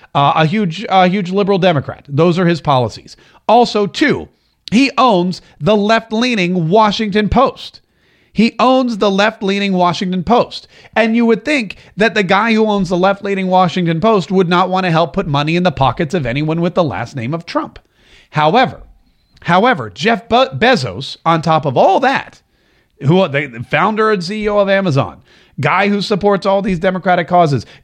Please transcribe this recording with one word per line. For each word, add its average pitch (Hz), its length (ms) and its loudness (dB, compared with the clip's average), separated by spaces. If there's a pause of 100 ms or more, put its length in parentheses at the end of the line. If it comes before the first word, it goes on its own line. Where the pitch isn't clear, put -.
(140)
uh, 143 220 2
a 160 100 2
huge, 185 420 -2
uh, 190 180 4
huge 180 240 -2
liberal 196 280 0
Democrat. 165 500 -2
Those 160 300 2
are 185 80 2
his 170 160 0
policies. 127 520 -2 (320)
Also, 214 400 2
two, 175 420 -2 (420)
he 254 260 4
owns 185 460 2 (180)
the 196 160 2
left-leaning 208 960 0
Washington 214 580 2
Post. - 540 -2 (500)
He 220 260 2
owns 254 380 2
the 202 140 0
left-leaning 202 640 -2
Washington 180 500 -2
Post. - 420 -2 (300)
And 220 180 0
you 233 120 2
would 226 180 0
think 269 320 -4 (220)
that 214 160 0
the 214 80 0
guy 202 320 0
who 220 100 2
owns 202 240 0
the 185 80 -2
left-leaning 190 520 -2
Washington 180 520 0
Post 208 300 0
would 185 180 2
not 180 220 0
want 185 160 -2
to 175 40 0
help 165 220 0
put 196 140 -4
money 147 300 -2
in 180 60 0
the 180 80 2
pockets 135 440 -2
of 160 100 -2
anyone 156 380 -2
with 175 120 -2
the 185 80 2
last 117 320 -6
name 120 200 -6
of 165 100 -10
Trump. - 340 -8 (520)
However, 160 520 0 (600)
however, 180 480 0
Jeff 190 400 -2
Be-, 247 240 2
Bezos, 131 720 -2
on 165 160 2
top 160 240 0
of 131 100 -2
all 349 240 4
that, - 400 -4 (640)
who, 175 240 4
the 131 420 -6
founder 214 440 0
and 196 100 -2
C 208 220 -8
E 208 40 -4
O 208 100 0
of 196 100 2
Amazon, 143 560 -2 (360)
guy 175 280 0
who 202 120 0
supports 202 460 -2
all 196 160 0
these 190 160 -4
democratic 180 480 -2
causes, 165 400 2 (180)